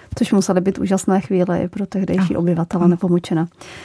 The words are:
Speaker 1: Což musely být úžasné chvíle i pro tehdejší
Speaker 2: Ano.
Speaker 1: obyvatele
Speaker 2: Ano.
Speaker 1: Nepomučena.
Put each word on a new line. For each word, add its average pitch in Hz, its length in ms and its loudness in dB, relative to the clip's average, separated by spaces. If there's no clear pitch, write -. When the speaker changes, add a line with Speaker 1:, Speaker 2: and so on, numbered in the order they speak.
Speaker 1:
Což - 160 0
musely 190 300 2
být 190 160 -2
úžasné 190 440 0
chvíle 180 420 0
i 180 40 -2
pro 196 180 -8
tehdejší 185 500 0
Speaker 2:
Ano. - 40 -2
Speaker 1:
obyvatele 170 440 0
Speaker 2:
Ano. 180 60 6
Speaker 1:
Nepomučena. 175 580 0